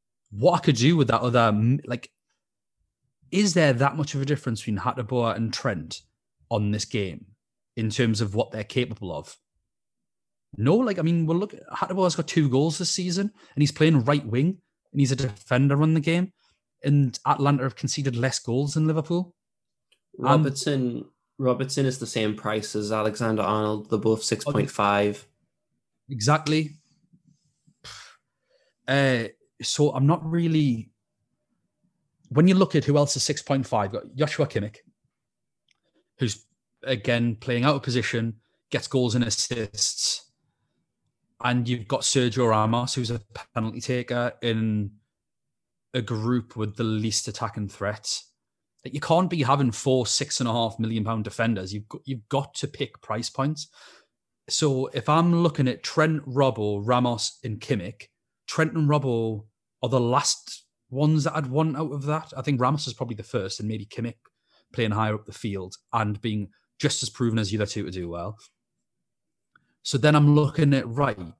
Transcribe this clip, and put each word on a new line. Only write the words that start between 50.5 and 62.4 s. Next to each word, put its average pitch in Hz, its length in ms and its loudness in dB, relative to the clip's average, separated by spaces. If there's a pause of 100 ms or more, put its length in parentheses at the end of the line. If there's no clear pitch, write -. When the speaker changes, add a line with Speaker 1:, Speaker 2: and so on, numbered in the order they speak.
Speaker 1:
half 113 260 -2
million 110 240 -2
pound 110 220 -2
defenders. 101 480 -2
You've 104 160 -10
got, - 160 -16
you've 127 240 -10
got 139 260 -2
to - 120 -6
pick - 340 -10
price 110 280 -6
points. 147 380 -4 (800)
So 135 400 0
if 131 220 -6
I'm 170 340 6
looking 147 240 2
at - 160 -4
Trent, 156 420 0
Robbo, 113 580 0
Ramos, 123 600 0
and 110 160 -6
Kimmich, - 440 -6 (440)
Trent 156 260 0
and 156 140 0
Robbo 117 580 0 (380)
are 123 60 -2
the 131 100 2
last - 640 -2 (260)
ones 151 360 2
that 151 100 -2
I'd 147 120 -4
want 147 280 0
out 147 160 -4
of 143 140 -8
that. 151 320 -4
I 131 60 -8